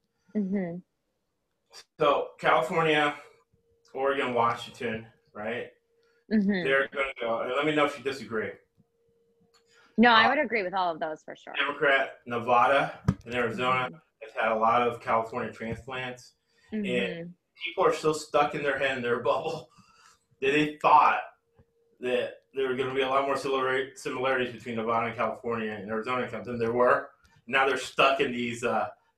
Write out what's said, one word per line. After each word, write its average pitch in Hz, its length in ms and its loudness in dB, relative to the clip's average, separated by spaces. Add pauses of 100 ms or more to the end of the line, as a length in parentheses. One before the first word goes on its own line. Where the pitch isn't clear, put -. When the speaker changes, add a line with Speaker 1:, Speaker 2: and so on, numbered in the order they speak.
(360)
Speaker 1:
Mm-hmm. 190 400 -2 (1200)
Speaker 2:
So 147 300 2 (100)
California, 156 760 2 (800)
Oregon, 139 420 -2
Washington, 113 720 -2 (280)
right? 110 340 -8 (640)
Speaker 1:
Mm-hmm. 202 320 2
Speaker 2:
They're 135 240 2
gonna 139 320 -4
go, 113 200 -2
and 117 160 -4
let 147 100 0
me 151 80 0
know 151 120 4
if - 120 -8
you - 60 -14
disagree. 107 460 -6 (1500)
Speaker 1:
No, 233 120 8
I 226 160 8
Speaker 2:
Uh, 233 40 4
Speaker 1:
would 277 80 2
agree 226 240 -2
with 180 120 -6
all 180 180 0
of 160 80 -12
those 156 220 -6
for - 140 -16
sure. - 180 -16
Speaker 2:
Democrat, 143 720 0
Nevada, 120 720 2 (260)
and 117 100 -8
Arizona 123 520 0
Speaker 1:
Mm-hmm. - 80 -12
Speaker 2:
have - 500 -10
had 113 80 2
a 110 60 2
lot 117 240 4
of 120 180 0
California 113 520 -2
transplants, 123 800 -10 (400)
Speaker 1:
Mm-hmm. 214 140 -4
Speaker 2:
and 175 480 -4 (300)
people 170 200 -2
are 156 80 4
still 156 220 0
stuck 147 400 0
in 147 80 -6
their 139 160 -2
head, 135 180 0
in 123 60 -4
their 120 180 0
<laughs> 143 80 0
bubble, 120 400 -2 (720)
that 135 120 2
they 151 300 2
thought - 380 6 (800)
that 120 400 -2 (140)
there 135 140 -2
were 127 60 -2
gonna 131 200 -4
be 135 80 0
a 131 60 0
lot 135 180 2
more 139 100 0
similar-, 135 600 -2
similarities 127 560 -2
between 113 240 -10
Nevada 113 300 0
and 113 100 -8
California 110 560 -4
and 98 180 -10
Arizona 123 380 -4 (160)
than 95 140 -8
there 113 140 0
were. 123 380 4 (360)
Now 135 200 2
they're 135 120 0
stuck 135 420 2
in 135 120 0
these, 120 320 -4
uh, 110 240 0 (300)